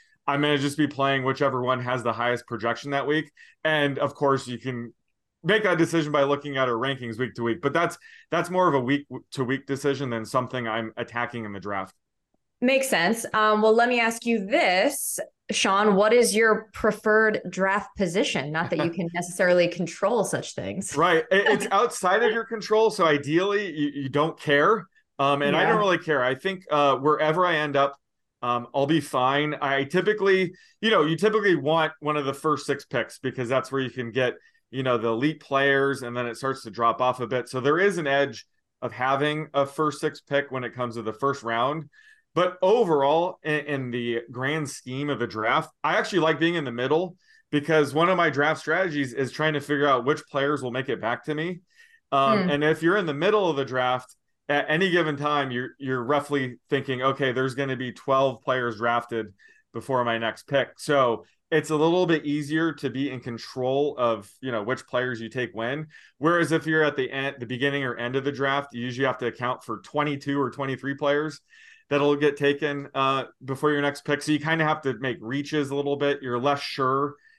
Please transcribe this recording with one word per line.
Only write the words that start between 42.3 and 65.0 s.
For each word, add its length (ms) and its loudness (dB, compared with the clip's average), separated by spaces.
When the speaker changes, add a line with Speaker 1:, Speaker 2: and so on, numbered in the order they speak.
Speaker 1:
But 280 0
overall, 800 4
in, 220 0
in 260 -4
the 400 -2
grand 380 -4
scheme 400 -8
of 100 -2
the 80 -2
draft, 420 -2
I 140 0
actually 240 0
like 220 2
being 140 2
in 100 -4
the 80 -6
middle 420 -2
because 420 2
one 160 4
of 80 2
my 120 4
draft 300 0
strategies 540 -2
is 180 -2
trying 220 0
to 80 -2
figure 260 0
out 160 2
which 240 0
players 340 -2
will 100 -6
make 180 -4
it 100 -2
back 260 -4
to 100 -4
me. 260 -6
Um, 320 2
Speaker 2:
Hmm. 60 0
Speaker 1:
and 140 0
if 200 2
you're 140 4
in 80 0
the 80 -4
middle 360 2
of 60 0
the 100 -2
draft, 480 -2
at 180 0
any 240 0
given 240 2
time, 360 -2
you're, 180 -4
you're 240 -4
roughly 540 -2
thinking, 320 -2
"Okay, 300 0
there's 240 -2
gonna 220 -4
be 160 -8
twelve 480 0
players 360 -2
drafted 500 -2
before 300 -2
my 140 0
next 260 -4
pick." 340 -2
So 480 2
it's 200 0
a 60 0
little 300 4
bit 200 0
easier 480 -2
to 160 -6
be 200 -4
in 120 -10
control 760 -2
of, 320 0
you 100 -6
know, 100 -2
which 260 -4
players 340 -4